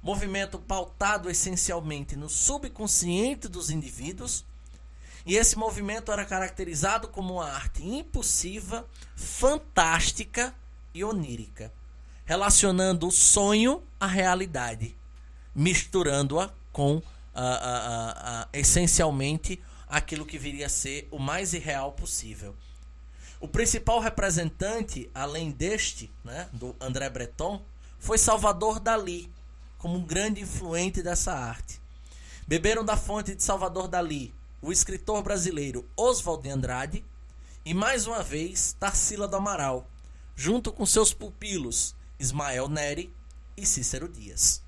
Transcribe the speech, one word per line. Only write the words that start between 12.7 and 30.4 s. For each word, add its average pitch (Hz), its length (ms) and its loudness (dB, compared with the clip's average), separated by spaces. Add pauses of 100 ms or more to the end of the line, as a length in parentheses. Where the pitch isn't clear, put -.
o 185 40 2
sonho 214 720 6 (160)
à 196 80 0
realidade, 180 880 0 (560)
misturando-a 151 960 4 (200)
com, 143 300 2 (340)
ah, 123 60 -4
ah, 127 200 2
ah, 117 560 -4
ah, 117 360 -8
essencialmente 156 1080 4 (260)
aquilo 151 380 -2
que 156 120 -10
viria 143 300 -6
a - 20 -2
ser 139 420 -2
o 147 80 -8
mais 160 340 -2
irreal 143 380 -2
possível. 104 640 -6 (840)
O - 80 -10
principal 226 520 4
representante, 196 1120 0
além 147 380 -4
deste, 156 600 -2 (120)
né, 147 300 -10
do 123 260 -8
André 131 300 -4
Breton, 127 540 -6 (340)
foi 220 200 2
Salvador 214 640 6
Dalí, 190 520 0 (460)
como 170 180 -2
um 180 80 0
grande 202 380 0